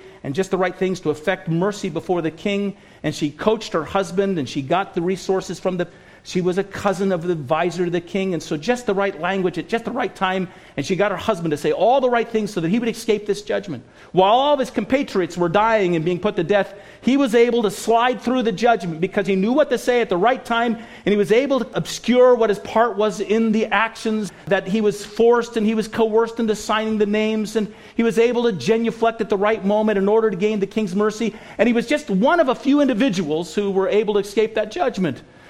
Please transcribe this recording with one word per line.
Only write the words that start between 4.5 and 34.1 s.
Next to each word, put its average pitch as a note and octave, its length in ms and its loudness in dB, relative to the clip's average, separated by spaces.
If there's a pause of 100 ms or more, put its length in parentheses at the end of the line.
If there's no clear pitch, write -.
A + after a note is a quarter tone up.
got F3 320 -4
the F3+ 80 -4
resources F#3 580 -4
from F#3 180 -4
the, F3 100 -4 (360)
she - 160 -4
was F3+ 200 -2
a G3 40 0
cousin G3 480 -2
of E3+ 120 -2
the F3+ 80 -4
advisor D#3+ 540 -2
to E3+ 40 -2
the F3 100 -2
king, F#3+ 360 -4
and D#3 80 -6
so - 120 -6
just A#3+ 300 -2
the G#3 80 0
right G3 260 -2
language F3+ 380 -2
at D#3+ 100 -8
just A3+ 180 -4
the - 60 -6
right - 240 -4
time, F#3 320 -2 (300)
and C#3+ 80 -4
she F#3 100 0
got G3+ 140 2
her F#3+ 80 -4
husband E3+ 320 -2
to D3 80 0
say D3+ 140 0
all A3 280 4
the B3+ 120 2
right A#3 180 0
things G#3+ 240 -2
so F3+ 80 -2
that D#3+ 80 0
he G#3 80 2
would A#3 100 0
escape G#3 380 -2
this G3 160 -2
judgment. G3 420 -6 (280)
While F#3+ 200 4
all C4+ 220 2
of C#4 60 0
his B3 100 -2
compatriots G#3+ 640 0
were F3 140 0
dying G#3 460 2
and D#3 100 -2
being F3 140 -2
put G3+ 160 -2
to F#3 80 -2
death, G3 320 0 (260)
he C4 160 2
was C#4 160 2
able A#3 300 4
to G3+ 80 2
slide A#3 500 0
through B3+ 220 0
the A3+ 80 0
judgment F3+ 500 0
because F#3+ 240 -2
he G3 100 0
knew F#3+ 160 2
what C#4+ 200 2
to A#3+ 80 0
say B3 220 2
at A3+ 80 -2
the F3+ 80 2
right A#3 280 2
time, A#3 300 0
and - 320 -8
he G#3 100 4
was G3 140 2
able C4 300 2
to A3+ 140 -8
obscure B3 600 4
what A3+ 160 2
his G3+ 80 0
part A3+ 360 0
was G#3 240 0
in A3 320 2
the G#3+ 140 2
actions G#3+ 680 -2 (140)
that F#3+ 220 0
he G#3 140 0
was G#3 220 0
forced A#3 540 2
and G#3+ 80 0
he A3 80 2
was A3 140 -2
coerced A3+ 520 0
into A3 160 0
signing A3 440 -2
the G#3 80 2
names, G#3+ 480 0
and G#3+ 180 -2 (220)
he A#3 80 2
was A3+ 160 2
able A#3+ 240 4
to A#3 80 2
genuflect A3+ 680 0
at G3+ 80 -4
the G#3 80 2
right G#3 280 0
moment G#3+ 320 2
in G3 100 2
order A3 220 4
to G3 80 -6
gain G#3 220 0
the G3 80 0
king's G3+ 260 -4
mercy, G#3 400 0 (240)
and - 80 4
he A#3+ 80 4
was A#3 140 0
just D4 240 -2
one C4 280 4
of C#4 100 4
a B3 40 2
few C#4 260 2
individuals G3 760 0
who G3+ 160 0
were F#3+ 160 2
able G#3+ 260 2